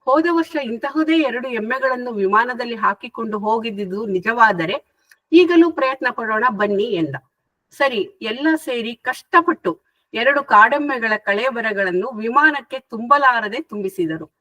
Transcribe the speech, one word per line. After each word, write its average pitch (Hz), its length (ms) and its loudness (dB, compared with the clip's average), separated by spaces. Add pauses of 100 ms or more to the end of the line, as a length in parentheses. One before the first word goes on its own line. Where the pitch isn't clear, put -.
"ಹೋದ 302 300 2
ವರ್ಷ 330 340 0
ಇಂತಹದೇ 285 540 -2
ಎರಡು 254 300 -2
ಎಮ್ಮೆಗಳನ್ನು 247 640 -4
ವಿಮಾನದಲ್ಲಿ 233 640 0
ಹಾಕಿಕೊಂಡು 214 640 -6
ಹೋಗಿದ್ದುದು 214 680 -4
ನಿಜವಾದರೆ 202 760 0 (480)
ಈಗಲೂ 339 380 8
ಪ್ರಯತ್ನ 262 400 -2
ಪಡೋಣ 220 400 -2
ಬನ್ನಿ" 202 340 0
ಎಂದ. 170 300 -2 (560)
ಸರಿ, 247 400 -2 (120)
ಎಲ್ಲ 240 340 -2
ಸೇರಿ 240 380 -6
ಕಷ್ಟಪಟ್ಟು - 880 -2 (340)
ಎರಡು 262 300 0
ಕಾಡೆಮ್ಮೆಗಳ 233 720 2
ಕಳೇಬರಗಳನ್ನು 208 920 -2
ವಿಮಾನಕ್ಕೆ 262 680 0
ತುಂಬಲಾರದೆ 240 840 0
ತುಂಬಿಸಿದರು. 185 720 -6 (100)